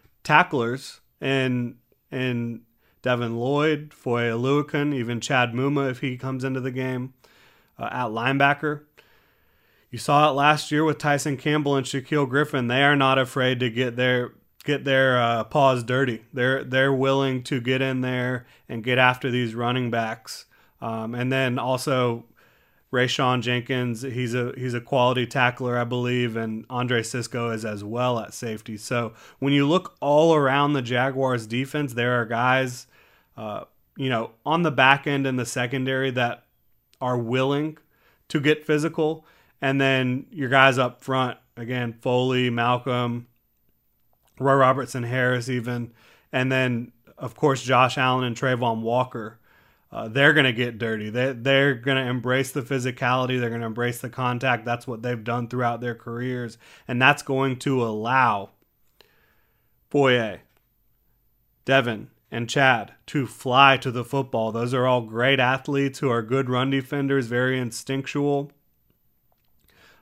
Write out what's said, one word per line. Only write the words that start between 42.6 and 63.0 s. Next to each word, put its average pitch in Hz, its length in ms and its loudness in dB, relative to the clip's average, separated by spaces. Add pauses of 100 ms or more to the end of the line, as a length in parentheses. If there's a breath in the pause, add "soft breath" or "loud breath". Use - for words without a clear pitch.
Roy 135 180 4
Robertson 131 480 2
Harris 123 440 0
even, 120 460 -4 (360 soft breath)
and 131 220 0
then, 123 400 0 (240)
of - 180 -12
course, 135 280 0
Josh 127 340 4
Allen 127 280 2
and 120 120 -4
Trayvon 120 460 0
Walker. 117 560 -4 (520 soft breath)
Uh, 113 180 -10
they're 139 260 4
gonna 135 180 4
get 120 240 -2
dirty. 110 320 -4
They, 123 240 -2
they're 135 400 2
gonna 131 320 -2
embrace 127 480 -2
the 143 80 -4
physicality. 127 800 -2
They're 120 80 -2
gonna 117 160 -6
embrace 120 380 -4
the 123 80 -10
contact. 123 560 -2
That's 120 200 -4
what 113 140 -8
they've 120 240 -6
done 120 240 -4
throughout 120 320 -2
their 120 140 -6
careers. 123 640 -8 (280 loud breath)
And 123 140 -2
that's 143 220 6
going 131 380 0
to 131 220 0
allow 110 680 0 (1400 soft breath)
Foye, 123 540 2 (1200)
Devin, 117 460 0 (200)
and 117 200 -6
Chad 131 420 4 (140)